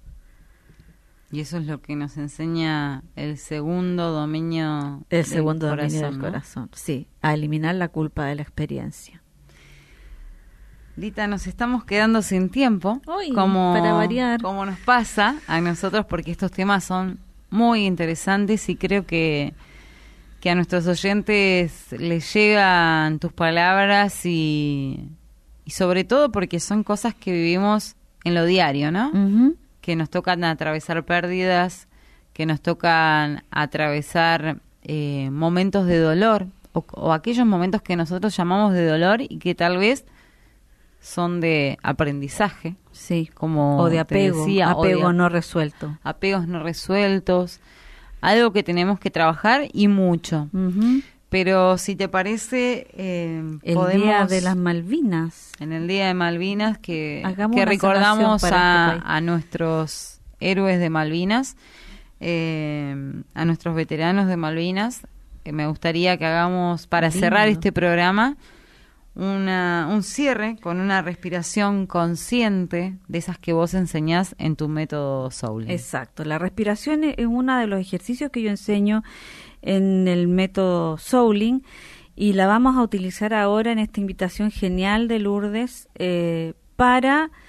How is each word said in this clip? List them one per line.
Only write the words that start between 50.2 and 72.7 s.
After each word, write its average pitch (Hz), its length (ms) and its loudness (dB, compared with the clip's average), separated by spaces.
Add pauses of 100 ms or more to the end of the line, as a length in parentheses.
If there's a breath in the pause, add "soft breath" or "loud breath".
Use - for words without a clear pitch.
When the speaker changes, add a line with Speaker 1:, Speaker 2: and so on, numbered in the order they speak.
Speaker 2:
Ujú. 202 500 2 (280 loud breath)
Speaker 1:
Pero 185 480 4
si 190 200 -6
te 190 100 -2
parece, 220 840 -2
eh, 170 500 -6 (180)
Speaker 2:
El 170 140 0
Speaker 1:
podemos 185 300 4
Speaker 2:
Día 208 220 4
de 185 140 0
las 185 140 0
Malvinas. 175 1040 -2
Speaker 1:
en 151 140 -8
el 165 140 -4
Día 190 200 0
de 185 60 0
Malvinas 190 680 -2
que, 156 460 -8
Speaker 2:
Hagamos 202 300 0
Speaker 1:
que 247 80 4
Speaker 2:
una 220 80 2
Speaker 1:
recordamos 202 680 4
Speaker 2:
sanación 180 80 2
para 185 80 4 (280)
Speaker 1:
a, - 100 4
Speaker 2:
este 170 60 -6
país. - 20 -10 (140)
Speaker 1:
a 156 40 0
nuestros 160 1000 -4 (180)
héroes 190 400 0
de 175 100 0
Malvinas, 170 680 -2 (600 loud breath)
eh, 156 760 -4 (380)
a 165 120 -4
nuestros 165 300 -2
veteranos 165 520 0
de 185 100 0
Malvinas, 175 680 -4 (380)
que 160 100 -12
me 151 140 -4
gustaría 170 500 0
que 160 80 -4
hagamos, 175 640 0
para 165 220 2
Speaker 2:
Lindo. 165 100 -2
Speaker 1:
cerrar 202 300 4
este 190 220 0
programa, 180 640 2 (800 soft breath)
una, 185 720 -2
un 208 120 2
cierre 226 580 -2
con 175 180 -4
una 190 220 0
respiración 180 840 -2
consciente 185 1080 -2 (100)